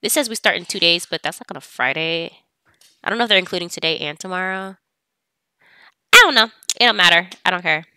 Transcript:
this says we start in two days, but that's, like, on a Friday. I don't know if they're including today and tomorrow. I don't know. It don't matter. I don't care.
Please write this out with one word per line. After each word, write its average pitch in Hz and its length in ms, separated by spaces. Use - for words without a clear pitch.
this 240 100
says 277 160
we 226 60
start - 220
in 175 80
two 190 160
days, 170 260
but - 160
that's, 160 180
like, - 100
on - 60
a 135 40
Friday. 160 840
I - 60
don't 220 80
know 240 60
if 226 40
they're 202 100
including 180 300
today 160 300
and 151 200
tomorrow. 190 580
I - 100
don't 339 120
know. 226 160
It 240 60
don't 220 100
matter. 175 320
I 180 60
don't 180 120
care. 160 220